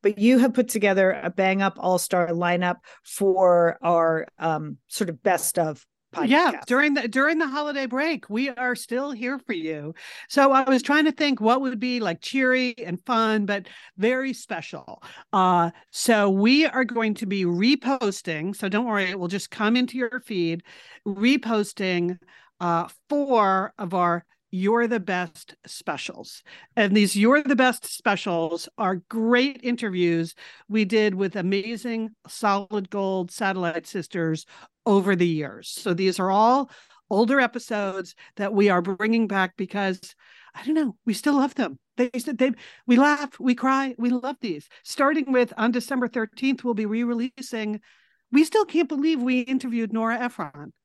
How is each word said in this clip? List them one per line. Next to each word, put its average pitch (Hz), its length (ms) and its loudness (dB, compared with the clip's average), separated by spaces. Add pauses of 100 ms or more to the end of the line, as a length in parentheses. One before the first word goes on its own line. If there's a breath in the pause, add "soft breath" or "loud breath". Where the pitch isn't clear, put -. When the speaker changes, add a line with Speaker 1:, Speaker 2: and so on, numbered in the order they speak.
Speaker 1:
but 208 160 2
you 240 220 6
have 247 140 4
put - 160 0
together 196 520 2
a 175 80 -4
bang 190 320 0
up 190 160 0
all-star 180 520 0
lineup 175 480 0 (260 loud breath)
for 180 800 4
our, 165 440 2 (120)
um, 156 380 -4 (100)
sort 190 220 -4
of 165 120 -12
best - 380 0
of 156 260 -4 (380)
Speaker 2:
Yeah, 285 300 4
Speaker 1:
podcast. - 140 -14
Speaker 2:
during 277 260 2
the, 247 160 -2
during 285 280 2
the 320 120 -2
holiday 285 360 -4
break, 269 440 -4
we 247 200 -2
are 247 260 -4
still 262 360 -6
here 247 280 -6
for - 120 -12
you. 160 420 -6 (360 loud breath)
So 277 240 4
I 262 160 2
was 254 120 4
trying 294 220 2
to 302 80 4
think 285 300 0
what 233 180 4
would 254 180 -4
be, 247 220 -2
like, 175 220 -4
cheery 254 560 0
and 180 260 -8
fun, 220 420 2
but 196 220 -4 (300 loud breath)
very 254 340 0
special. - 720 -12 (300 loud breath)
Uh, 180 380 4 (200 soft breath)
so 208 380 2
we 233 360 4
are 262 200 0
going 220 300 -2
to 233 100 -8
be 196 180 -2
reposting. 196 1120 -2
So 196 140 -6
don't 208 160 -2
worry, 202 240 -2
it 196 100 -8
will 175 80 -6
just 185 240 -8
come 220 240 0
into 247 220 -2
your 247 240 -6
feed, 175 420 -4 (420 loud breath)
reposting, 202 1120 0 (400 soft breath)
uh, 170 280 0 (200)
four 214 680 2
of 180 160 -8
our 175 320 0 (240)
You're 214 380 0
the 226 120 -2
Best 180 560 -8 (120)
specials. - 760 -12 (340 loud breath)
And 208 220 4
these 202 180 4
You're 247 280 4
the 277 120 0
Best 254 300 2
specials 170 840 -4 (120)
are 190 160 0 (140)
great 240 520 0
interviews 180 720 -2 (340 loud breath)
we 214 160 2
did 214 300 2
with 190 220 -4
amazing 214 760 -4 (180)
Solid 202 600 -2
Gold 190 400 -2
Satellite 180 560 -4
Sisters 165 600 -6 (400 loud breath)
over 196 280 4
the 175 120 2
years. 147 420 -4
So - 240 -4
these 185 260 0
are 190 120 0
all 240 400 4 (400 soft breath)
older 233 280 4
episodes 208 760 -4 (220 loud breath)
that 202 180 -4
we 202 140 6
are 180 120 4
bringing 220 460 0
back 185 280 -2
because, 190 600 -6 (400 soft breath)
I - 100 -14
don't 294 80 -2
know, 302 220 0 (100)
we 226 80 0
still 294 220 0
love 277 180 2
them. 160 240 -4 (200)
They, 247 120 2
they, 254 440 -2 (340 loud breath)
we 240 80 6
laugh, 285 440 2
we 254 140 0
cry, 262 460 0
we 240 100 0
love 254 320 -2
these. 160 260 -8 (160 soft breath)
Starting 285 480 0
with 240 260 2
on 226 140 2
December 247 360 -2
thirteenth, 247 560 -4
we'll 240 100 -2
be 214 140 -2
re-releasing. 233 920 -4 (500 soft breath)
We 285 140 6
still 427 200 2
can't 330 240 0
believe 302 320 0
we 254 200 0
interviewed 233 520 -4
Nora 226 260 0
Ephron. 156 540 -8 (100)